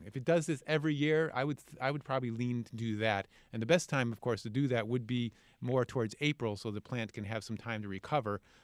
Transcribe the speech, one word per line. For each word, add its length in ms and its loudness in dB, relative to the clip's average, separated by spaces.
If 100 -10
it 80 -6
does 220 4
this 200 -2
every 280 2
year, 400 2
I 100 0
would 140 -2
th-, 220 -20
I 100 2
would 140 -2
probably 260 0
lean 340 0
to 120 -12
do 220 -2
that. 280 2
And 80 -4
the 60 -2
best 240 4
time, 220 2
of 80 -10
course, 220 0
to 80 -6
do 180 2
that 180 2
would 200 0
be 260 -2
more 240 2
towards 360 -2
April, 360 0
so 140 -6
the 100 -6
plant 320 -6
can 120 -8
have 200 -4
some 120 -6
time 260 -6
to 60 -8
recover. 520 -2